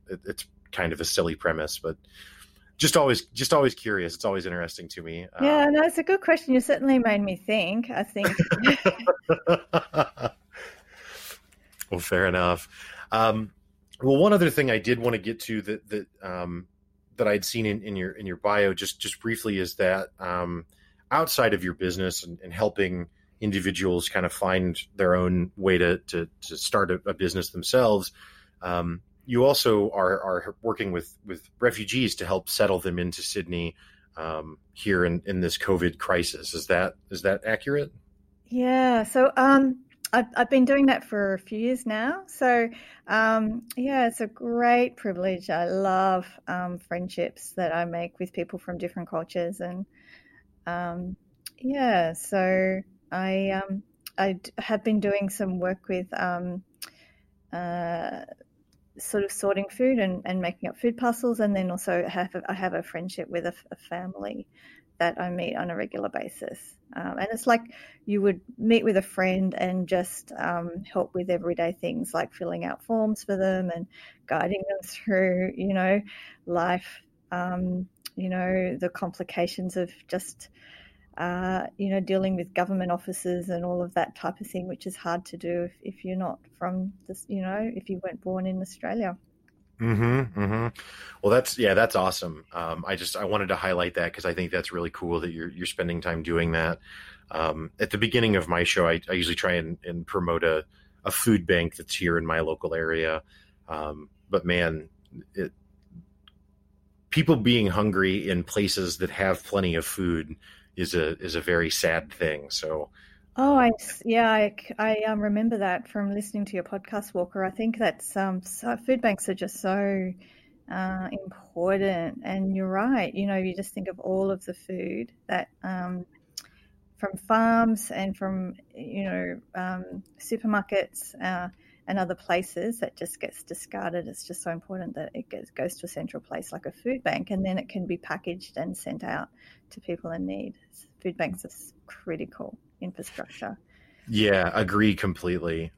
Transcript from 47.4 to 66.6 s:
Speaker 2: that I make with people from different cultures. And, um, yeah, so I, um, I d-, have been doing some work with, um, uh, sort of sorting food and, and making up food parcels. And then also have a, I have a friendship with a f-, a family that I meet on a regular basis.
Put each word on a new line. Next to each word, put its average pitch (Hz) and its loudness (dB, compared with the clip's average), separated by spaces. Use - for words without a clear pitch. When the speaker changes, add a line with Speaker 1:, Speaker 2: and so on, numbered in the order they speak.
Speaker 2:
that 170 0
I 170 0
make 170 -6
with 185 -6
people 175 -6
from 180 -8
different 175 -8
cultures. 170 -4
And, 180 -8
um, 175 -6
yeah, 240 2
so 190 2
I, 190 0
um, 196 -4
I 190 2
d-, - -14
have 214 -2
been 214 2
doing 202 0
some 190 -4
work 185 -4
with, 185 -2
um, 180 -4
uh, 175 -4
sort 202 -2
of 196 -4
sorting 196 0
food 254 2
and, 185 0
and 185 -2
making - -4
up - -10
food 233 0
parcels. 240 0
And 208 2
then 185 0
also 175 -2
have 185 -4
a, 185 -6
I 196 -2
have 185 -2
a 165 -2
friendship 175 -8
with 170 -4
a 175 -2
f-, - -12
a - -14
family - -10
that 170 2
I 180 -2
meet 175 -4
on 180 -4
a 170 -6
regular - -4
basis. - -8